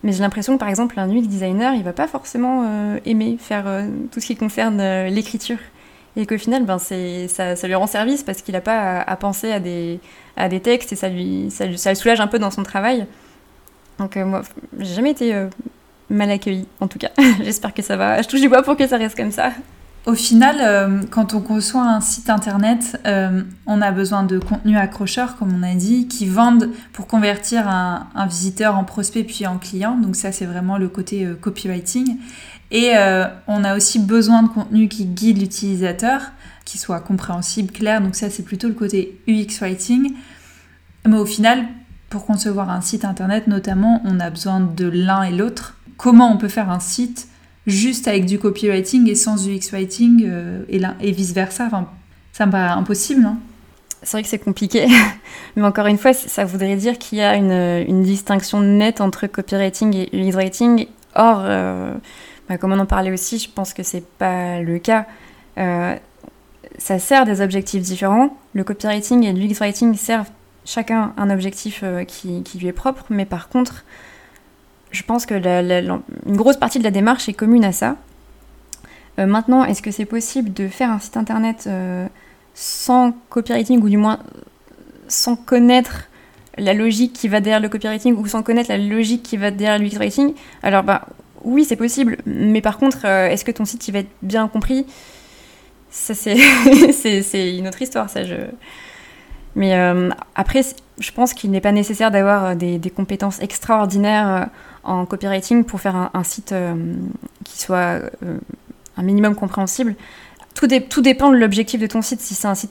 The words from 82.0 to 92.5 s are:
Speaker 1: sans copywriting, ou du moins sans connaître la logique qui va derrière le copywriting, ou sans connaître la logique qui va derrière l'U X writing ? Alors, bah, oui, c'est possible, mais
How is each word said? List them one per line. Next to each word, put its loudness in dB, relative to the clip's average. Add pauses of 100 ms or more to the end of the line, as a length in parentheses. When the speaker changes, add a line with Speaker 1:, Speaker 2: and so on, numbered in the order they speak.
Speaker 1:
sans 0 (160)
copywriting, 2
ou 4
du 4
moins 2 (920)
sans 0
connaître 4 (520)
la 2
logique 2
qui -4
va 2
derrière 2
le 0
copywriting, 0
ou -4
sans -4
connaître 0
la 0
logique 0
qui -8
va 0
derrière 0
l'U 0
X -6
writing ? 0 (300)
Alors, 2
bah, 0 (360)
oui, 4
c'est -2
possible, 0
mais 2